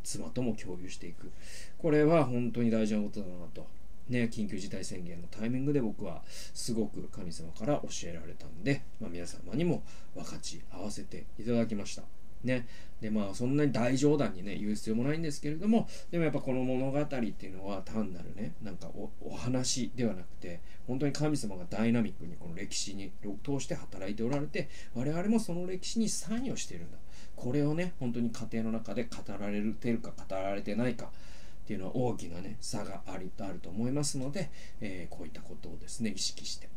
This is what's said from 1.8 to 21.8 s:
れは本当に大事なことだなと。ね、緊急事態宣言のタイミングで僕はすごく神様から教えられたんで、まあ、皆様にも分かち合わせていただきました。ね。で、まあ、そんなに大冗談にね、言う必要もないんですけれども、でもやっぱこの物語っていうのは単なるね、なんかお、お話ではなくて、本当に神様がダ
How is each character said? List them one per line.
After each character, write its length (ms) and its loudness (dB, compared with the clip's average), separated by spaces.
れ 120 8
は 220 8
本 260 2
当 100 2
に 80 6
大 160 4
事 100 2
な 60 4
こ 80 0
と 120 0
だ 60 -2
な 260 -2
と。 120 -4
ね、 220 2
緊 180 0
急 80 -2
事 120 -2
態 140 -2
宣 220 -2
言 160 -4
の 80 -4
タ 160 -2
イ 40 2
ミ 120 2
ン 40 0
グ 60 4
で 100 4
僕 220 0
は 240 -2
す 460 -2
ご 140 2
く 220 -2
神 220 -2
様 220 -2
か 120 -4
ら 180 4
教 260 -2
え 40 -4
ら 140 -4
れ 60 -4
た 140 -4
ん 160 -4
で、 200 2
ま 80 -2
あ、 20 -4
皆 160 -4
様 300 -4
に 80 2
も 200 2
分 120 -4
か 140 -2
ち 220 -2
合 120 -4
わ 80 -2
せ 120 -4
て 220 -4
い 40 -4
た 100 2
だ 120 4
き 100 -2
ま 100 -2
し 100 -2
た。 80 -2
ね。 240 0
で、 100 -2
ま 220 2
あ、 20 -2
そ 120 0
ん 100 4
な 80 6
に 80 4
大 260 2
冗 200 6
談 160 2
に 100 -2
ね、 140 -2
言 140 0
う 40 2
必 140 -2
要 80 2
も 60 2
な 100 2
い 60 0
ん 20 0
で 100 0
す 80 -2
け 100 -2
れ 60 0
ど 140 2
も、 180 4
で 60 0
も 80 4
や 40 4
っ 40 0
ぱ 60 2
こ 140 0
の 100 2
物 280 2
語 80 2
っ 80 2
て 100 -2
い 360 0
う 20 -2
の 100 -2
は 200 -2
単 260 0
な 100 -2
る 140 -2
ね、 260 -2
な 100 -2
ん 60 -2
か 100 -2
お、 220 -2
お 120 -4
話 640 2
で 100 2
は 80 2
な 100 -2
く 120 -2
て、 240 -2
本 140 0
当 80 2
に 60 2
神 240 2
様 180 0
が 140 -2
ダ 160 2